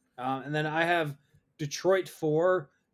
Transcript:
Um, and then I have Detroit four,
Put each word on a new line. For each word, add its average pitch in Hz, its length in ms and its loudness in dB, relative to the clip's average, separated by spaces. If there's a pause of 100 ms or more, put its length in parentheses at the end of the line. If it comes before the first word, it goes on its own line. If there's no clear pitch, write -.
(180)
Um, 131 240 -4
and 143 120 -6
then 151 120 0
I 160 180 0
have 165 320 0 (420)
Detroit 175 500 0
four, 165 640 0 (220)